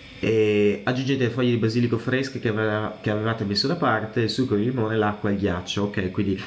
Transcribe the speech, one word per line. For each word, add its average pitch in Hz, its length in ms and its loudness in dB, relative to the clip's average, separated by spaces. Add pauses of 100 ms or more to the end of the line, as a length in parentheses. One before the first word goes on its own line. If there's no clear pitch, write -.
(220)
E 104 640 4
aggiungete 127 420 0
le 113 40 2
foglie 123 220 0
di 117 60 2
basilico 117 400 2
fresche 131 420 -2
che 117 100 -2
aveva-, 107 520 -2
che - 80 -2
avevate 107 360 0
messo 101 220 0
da 165 80 0
parte, 113 460 0
il 110 80 2
succo 92 260 0
di 101 80 2
limone, 113 340 0
l'acqua 104 320 0
e 101 40 2
il 95 60 -2
ghiaccio. 95 440 -2
Ok, 101 280 -2
quindi 98 360 -2